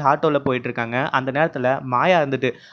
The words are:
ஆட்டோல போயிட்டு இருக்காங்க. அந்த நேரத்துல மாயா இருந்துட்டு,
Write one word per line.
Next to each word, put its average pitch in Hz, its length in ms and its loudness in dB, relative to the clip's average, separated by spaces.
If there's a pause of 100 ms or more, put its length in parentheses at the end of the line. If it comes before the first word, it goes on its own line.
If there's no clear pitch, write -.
ஆட்டோல 147 360 2
போயிட்டு 127 280 -2
இருக்காங்க. 117 280 -4 (140)
அந்த 131 200 0
நேரத்துல 156 240 0 (320)
மாயா 151 320 2
இருந்துட்டு, 131 320 0 (220)